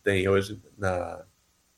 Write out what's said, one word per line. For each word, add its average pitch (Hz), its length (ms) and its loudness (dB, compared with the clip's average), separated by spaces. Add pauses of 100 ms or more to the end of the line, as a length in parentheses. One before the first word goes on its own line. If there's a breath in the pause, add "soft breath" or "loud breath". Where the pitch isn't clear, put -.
tem 98 240 2
hoje 98 320 2 (160)
na, 87 480 -4 (540)